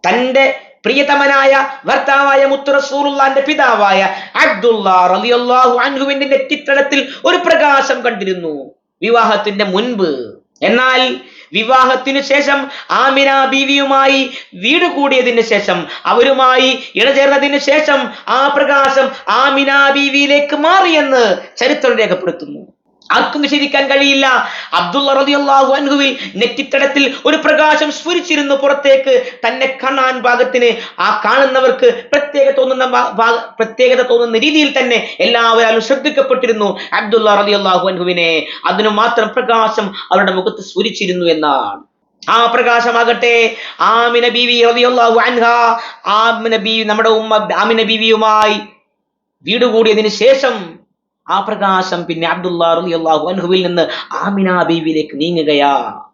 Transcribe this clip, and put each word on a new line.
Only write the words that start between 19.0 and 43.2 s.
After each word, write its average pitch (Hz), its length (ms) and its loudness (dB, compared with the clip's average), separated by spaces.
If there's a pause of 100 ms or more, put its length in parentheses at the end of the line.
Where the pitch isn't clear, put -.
ആമിന 277 600 2
ബീവിയിലേക്ക് 285 680 0
മാറിയെന്ന് 294 840 2 (200)
ചരിത്രം 254 400 0
രേഖപ്പെടുത്തുന്നു. 170 800 -4 (360)
ആർക്കും 269 300 -2
നിഷേധിക്കാൻ 285 460 -2
കഴിയില്ല. 269 600 2 (260)
അബ്ദുള്ള 196 400 -2
റളിയല്ലാഹു 277 600 2
അൻഹുവിൽ 277 440 0 (180)
നെറ്റിത്തടത്തിൽ 269 760 -2 (120)
ഒരു 302 120 2
പ്രകാശം 302 540 2
സ്ഫുരിച്ചിരുന്നു 294 640 -2
പുറത്തേക്ക്. 269 680 2 (240)
തന്നെ 262 360 -4
കാണാൻ 262 400 -2
പാകത്തിന്, 247 760 0
ആ 208 240 -2
കാണുന്നവർക്ക് 254 800 2 (100)
പ്രത്യേക 277 380 0
തോന്നുന്ന 262 340 0
ഭാ-, 240 260 0
ഭാ-, 226 480 0
പ്രത്യേകത 247 420 2
തോന്നുന്ന 240 360 0
രീതിയിൽ 294 420 0
തന്നെ 240 400 -2
എല്ലാവരാലും 226 640 2
ശ്രദ്ധിക്കപ്പെട്ടിരുന്നു 254 960 -2 (140)
അബ്ദുള്ള 214 420 2
റളിയല്ലാഹു 202 540 0
അൻഹുവിനെ. 175 560 -2 (200)
അതിനു 202 240 0
മാത്രം 220 380 0
പ്രകാശം 220 640 -2 (180)
അവരുടെ 190 200 2
മുഖത്ത് 185 320 -4
സ്ഫുരിച്ചിരുന്നു 180 600 -4
എന്നാണ്. 143 580 -2 (480)
ആ 233 140 2
പ്രകാശമാകട്ടെ 233 1080 0 (240)